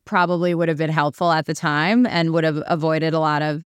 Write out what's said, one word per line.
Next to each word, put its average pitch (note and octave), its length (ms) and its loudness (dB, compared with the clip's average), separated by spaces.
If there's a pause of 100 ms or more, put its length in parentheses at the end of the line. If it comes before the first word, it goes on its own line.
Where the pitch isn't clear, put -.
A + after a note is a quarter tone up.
probably F3 480 0
would E3 160 0
have D#3+ 100 0
been D#3 120 -2
helpful D#3 400 0
at D#3+ 160 0
the D#3+ 80 -4
time E3+ 520 0
and E3 260 0
would E3 100 0
have D3+ 240 0
avoided D#3+ 480 0
a D#3+ 60 0
lot D3+ 200 0
of D3+ 320 -4